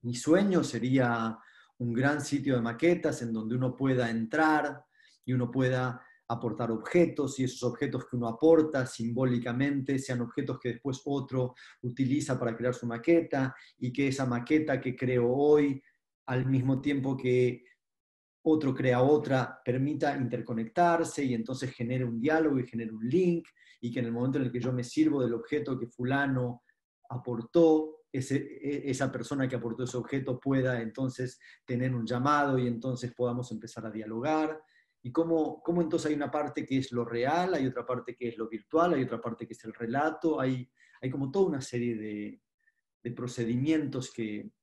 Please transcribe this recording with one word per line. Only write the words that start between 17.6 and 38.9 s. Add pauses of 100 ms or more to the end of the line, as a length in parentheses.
otro
crea
otra,
permita
interconectarse,
y
entonces
genere
un
diálogo
y
genere
un
link, (320)
y
que
en
el
momento
en
el
que
yo
me
sirvo
del
objeto
que
fulano (460)
aportó,
ese,
e-,
esa
persona
que
aportó
ese
objeto
pueda
entonces (260)
tener
un
llamado,
y
entonces
podamos
empezar
a
dialogar. (420)
Y
cómo,
cómo
entonces
hay
una
parte
que
es
lo
real,
hay
otra
parte
que
es
lo
virtual,